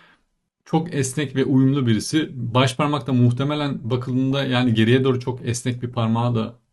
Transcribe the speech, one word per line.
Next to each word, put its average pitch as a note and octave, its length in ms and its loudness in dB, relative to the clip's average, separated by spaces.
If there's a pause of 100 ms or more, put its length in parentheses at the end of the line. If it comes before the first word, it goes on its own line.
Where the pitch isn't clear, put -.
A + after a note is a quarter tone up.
(640)
Çok E3 280 -2
esnek C#3 420 -4
ve C3 100 2
uyumlu C3+ 420 4
birisi. A#2 460 0
Baş B2 420 0
parmak D3 320 -2
da C3+ 60 -2
muhtemelen B2+ 760 0
bakıldığında C3 540 -2
yani B2+ 300 0
geriye A2+ 300 4
doğru B2+ 160 2
çok B2 280 -8
esnek A#2+ 360 -4
bir A#2+ 80 -6
parmağa A#2 440 0
da A2 200 -4 (180)